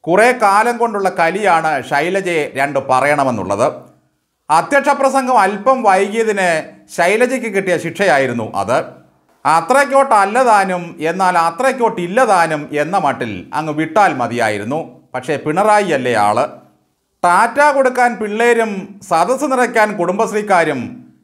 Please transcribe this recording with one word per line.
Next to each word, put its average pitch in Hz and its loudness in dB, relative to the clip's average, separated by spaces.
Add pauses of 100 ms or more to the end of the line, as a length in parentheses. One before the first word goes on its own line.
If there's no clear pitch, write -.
കുറേ 214 4
കാലം 226 2
കൊണ്ടുള്ള 214 -2 (100)
കലിയാണ് 165 0
ശൈലജയെ 170 -2
രണ്ട് 139 -2 (100)
പറയണമെന്നുള്ളത്. 127 0 (800)
അധ്യക്ഷ 269 2
പ്രസംഗം 269 0
അല്പം 208 0
വൈകിയതിന് 202 0 (340)
ശൈലജയ്ക്ക് 233 0
കിട്ടിയ 190 -2
ശിക്ഷയായിരുന്നു 139 0
അത്. 104 -2 (640)
അത്രയ്ക്കോട്ടല്ലതാനും 208 2
എന്നാൽ 180 0
അത്രയ്ക്കോട്ടില്ലതാനും 180 0
എന്ന 151 -2
മട്ടിൽ 123 -4
അങ്ങ് 156 -6
വിട്ടാൽ 160 0
മതിയായിരുന്നു. 117 -4 (140)
പക്ഷേ 151 -4
പിണറായി 196 0
അല്ലേ 123 0
ആള്? 107 2 (800)
ടാറ്റ 233 2
കൊടുക്കാൻ 247 2
പിള്ളേരും 214 -2
സദസ്സ് 254 0
നിറയ്ക്കാൻ 220 0
കുടുംബശ്രീക്കാരും 180 -2 (200)